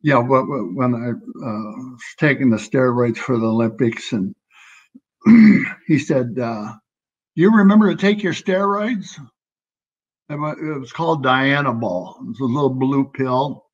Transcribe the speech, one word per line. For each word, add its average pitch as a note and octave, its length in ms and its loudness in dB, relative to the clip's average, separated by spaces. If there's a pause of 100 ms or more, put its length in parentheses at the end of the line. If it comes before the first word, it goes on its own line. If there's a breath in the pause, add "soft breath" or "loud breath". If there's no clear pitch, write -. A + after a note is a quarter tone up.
you D3 100 2
know, A#2+ 120 4
wh-, C3 220 2
wh-, G#2+ 300 -6
when B2 200 0
I, A#2+ 140 -6
uh, G#2+ 640 -10 (200)
was A#2+ 100 -20 (160)
taking C3+ 320 2
the A2 60 2
steroids A#2+ 640 0
for B2 200 -2
the A2+ 80 -2
Olympics, A2+ 680 -2
and G2 220 -4 (920 loud breath)
<clears throat> A3 640 6
he D3+ 120 2
said, B2+ 420 -2
uh, A2+ 320 -8 (640)
"You F#3 180 4
remember G#3 380 6
to D#3+ 100 -4
take G#3 220 0
your E3+ 100 -2
steroids?" G3+ 880 -4 (1080)
And D3 120 -10
wha-, D3+ 100 -4
it D#3 280 -8
was C3 140 -14
called E3 320 -2
Dianabol. B2+ 960 0
It C3 80 -12
was A#2 120 -12
a C3+ 40 -4
little C3 300 0
blue C3+ 320 0
pill C3 680 -4